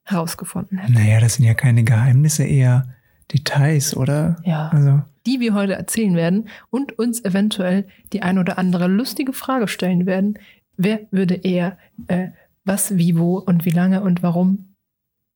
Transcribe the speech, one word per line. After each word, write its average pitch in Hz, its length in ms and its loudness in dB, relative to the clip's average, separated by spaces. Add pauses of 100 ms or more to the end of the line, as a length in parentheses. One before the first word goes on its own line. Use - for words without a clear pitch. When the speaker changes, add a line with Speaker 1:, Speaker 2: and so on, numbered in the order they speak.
Speaker 1:
herausgefunden 175 760 -6
hätte. 151 160 0
Speaker 2:
Naja, 110 260 4
das 117 160 2
sind 120 100 4
ja 113 80 4
keine 120 300 2
Geheimnisse, 131 600 2
eher 127 500 2 (400)
Details, 143 600 0
oder? 151 480 0
Speaker 1:
Ja. 156 260 -2
Speaker 2:
Also 143 320 4 (240)
Speaker 1:
Die 254 140 -2
wir 226 140 0
heute 202 200 0
erzählen 190 420 -2
werden 175 340 0 (200)
und 269 300 -6
uns 233 240 -4
eventuell 196 640 -2 (240)
die 202 100 -4
ein 190 160 0
oder 180 200 0
andere 180 300 0
lustige 254 440 -2
Frage 262 380 -4
stellen 180 360 -2
werden. 196 320 -2 (380)
Wer 214 360 -2
würde 190 240 0
eher, 180 420 -2 (300)
äh, 185 200 -2 (380)
was, 196 320 -2
wie, 170 200 2
wo 175 200 2
und 175 260 0
wie 180 80 0
lange 185 300 2
und 180 200 0
warum? 180 540 0 (600)